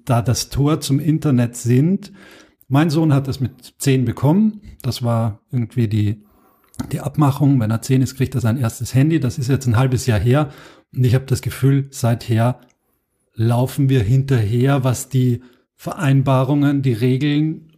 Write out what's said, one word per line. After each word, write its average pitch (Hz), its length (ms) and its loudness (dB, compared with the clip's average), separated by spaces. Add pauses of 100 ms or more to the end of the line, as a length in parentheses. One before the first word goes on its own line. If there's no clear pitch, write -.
da 117 160 0
das - 260 -2
Tor 147 320 0
zum 135 180 -2
Internet 147 580 0
sind. 139 560 0 (560)
Mein 147 220 2
Sohn 156 240 2
hat 135 140 0
das - 100 -6
mit - 400 -8
zehn 131 260 0
bekommen. 180 560 0 (220)
Das 123 220 -6
war 113 360 -2 (120)
irgendwie 117 360 -2
die, 104 360 -2 (640)
die - 100 -6
Abmachung. 139 600 0
Wenn 107 100 -2
er 113 120 -2
zehn 131 200 0
ist, - 140 -4
kriegt - 180 -4
er 123 60 -2
sein 113 160 0
erstes 113 360 -6
Handy. 151 280 2
Das 123 180 -4
ist 123 100 -4
jetzt 131 180 0
ein 110 100 2
halbes 131 300 0
Jahr 110 120 2
her. 135 300 2 (440)
Und 127 120 -2
ich 120 100 4
habe 131 120 0
das - 160 -2
Gefühl, 135 480 0
seither 117 680 -2 (760)
laufen 123 540 0
wir 131 140 2
hinterher, 127 800 0
was - 260 -2
die 123 340 0 (320)
Vereinbarungen, 139 1080 0
die 127 120 0
Regeln 147 840 -2